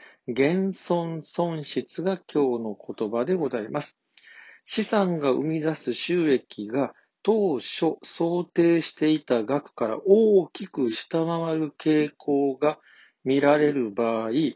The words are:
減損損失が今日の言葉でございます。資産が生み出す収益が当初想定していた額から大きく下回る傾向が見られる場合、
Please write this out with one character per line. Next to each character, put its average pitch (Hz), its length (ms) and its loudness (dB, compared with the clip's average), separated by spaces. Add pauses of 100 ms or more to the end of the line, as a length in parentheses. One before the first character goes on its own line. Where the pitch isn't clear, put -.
(300)
減 170 420 0
損 165 520 -4
損 165 420 -4
失 - 380 -6
が 190 100 0 (200)
今 131 240 2
日 117 60 -8
の 107 140 -8 (200)
言 107 140 -4
葉 120 140 -2
で 180 100 0
ご 156 140 -2
ざ 120 100 -4
い 107 80 -8
ま 143 140 -6
す。 - 180 -14 (640)
資 214 220 -2
産 185 340 0
が 139 120 2
生 131 120 0
み 160 160 -2
出 156 160 -2
す - 160 -6
収 165 400 0
益 110 380 -2
が 127 240 -2 (280)
当 196 380 0
初 - 420 -2
想 175 440 -4
定 170 340 4
し - 140 -4
て 156 180 2
い 156 80 2
た 120 240 0
額 139 320 -4
か 113 140 -2
ら 110 160 -4
大 202 480 6
き - 160 -12
く 120 240 -2
下 160 320 -2
回 165 340 -2
る 151 180 -4
傾 151 380 2
向 139 400 0
が 147 240 0 (460)
見 135 160 2
ら 143 160 6
れ 147 160 4
る 120 180 -2
場 113 360 0
合、 - 20 -4 (260)